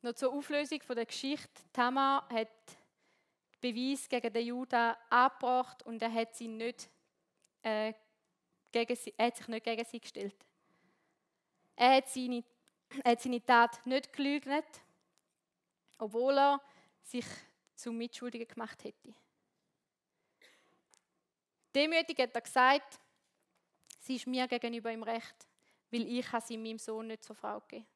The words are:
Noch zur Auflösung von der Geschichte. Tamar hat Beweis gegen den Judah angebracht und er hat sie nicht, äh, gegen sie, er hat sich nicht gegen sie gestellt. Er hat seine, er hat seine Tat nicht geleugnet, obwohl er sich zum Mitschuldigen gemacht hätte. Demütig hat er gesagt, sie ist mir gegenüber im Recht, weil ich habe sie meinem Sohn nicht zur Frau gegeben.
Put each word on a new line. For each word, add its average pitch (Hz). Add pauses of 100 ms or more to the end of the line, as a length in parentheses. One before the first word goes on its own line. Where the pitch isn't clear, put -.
Noch 240
zur 254
Auflösung 294
von 254
der 233
Geschichte. - (120)
Tamar 269
hat - (840)
Beweis 247
gegen 240
den 233
Judah 240 (120)
angebracht 254
und 226
er 226
hat 226
sie 233
nicht, 226 (760)
äh, 220 (760)
gegen 233
sie, -
er 233
hat 240
sich -
nicht 226
gegen 233
sie 233
gestellt. - (1300)
Er 254
hat 269
seine, 247 (600)
er 247
hat 240
seine 247
Tat 233
nicht 262
geleugnet, 285 (1300)
obwohl 233
er 277 (400)
sich 240 (500)
zum 233
Mitschuldigen 233
gemacht -
hätte. - (2500)
Demütig 320
hat 247
er 233
gesagt, 269 (1000)
sie 262
ist 240
mir 254
gegenüber 233
im 226
Recht, 226 (440)
weil 233
ich 240
habe 226
sie 233
meinem 220
Sohn 220
nicht 220
zur 214
Frau 208
gegeben. -